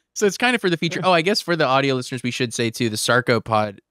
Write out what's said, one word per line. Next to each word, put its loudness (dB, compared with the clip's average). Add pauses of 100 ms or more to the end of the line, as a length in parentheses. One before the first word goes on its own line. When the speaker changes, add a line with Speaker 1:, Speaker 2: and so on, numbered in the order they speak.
(160)
Speaker 1:
So 0
it's 0
kinda 0
for 0
the 2
future. -4
Speaker 2:
<laughs> -6
Speaker 1:
Oh, 4
I 4
guess 0
for -2
the 2
audio 2
listeners, -6
we -2
should -2
say, 0
too, -2
the -6
Sarcopod, 0 (120)